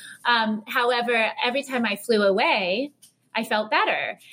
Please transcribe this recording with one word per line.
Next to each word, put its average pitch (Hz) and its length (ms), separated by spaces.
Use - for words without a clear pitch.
Um, 220 420
however, 240 640
every 247 180
time 262 220
I 202 120
flew 214 260
away, 214 720
I 226 80
felt 214 260
better. 233 480